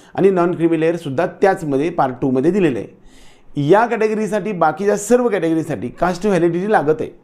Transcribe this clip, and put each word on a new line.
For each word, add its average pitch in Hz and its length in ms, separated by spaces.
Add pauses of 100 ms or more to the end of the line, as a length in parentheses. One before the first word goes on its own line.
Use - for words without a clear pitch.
(160)
आणि 175 140
नॉन 175 260
क्रिमी 165 240
लेअरसुद्धा 165 460
त्याचमध्ये 180 640
पार्ट 143 320
टूमध्ये 131 300
दिलेलं 170 280
आहे. - 280 (640)
या 208 160
कॅटेगरीसाठी, 214 680
बाकीच्या 185 460
सर्व 240 320
कॅटेगरीसाठी 160 600
कास्ट 180 360
व्हॅलिडिटी 175 460
लागत 156 280
आहे. - 240